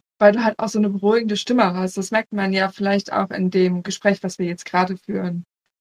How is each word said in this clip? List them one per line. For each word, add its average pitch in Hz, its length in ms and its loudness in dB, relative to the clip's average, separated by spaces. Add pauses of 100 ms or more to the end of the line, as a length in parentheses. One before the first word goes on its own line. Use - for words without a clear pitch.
(180)
weil 208 140 8
du 226 120 0
halt 214 140 0
auch 220 100 -4
so 214 120 -2
eine 208 100 2
beruhigende 208 480 0
Stimme 208 380 2
hast. 185 200 -4
Das 190 140 -6
merkt 220 240 -2
man 196 180 -2
ja 190 180 0
vielleicht 196 440 -2
auch 196 160 0
in 185 220 -2
dem 180 320 2
Gespräch, 196 400 -2
was 180 160 -6
wir 180 80 -2
jetzt 175 180 -8
gerade 185 320 0
führen. 180 460 -6 (380)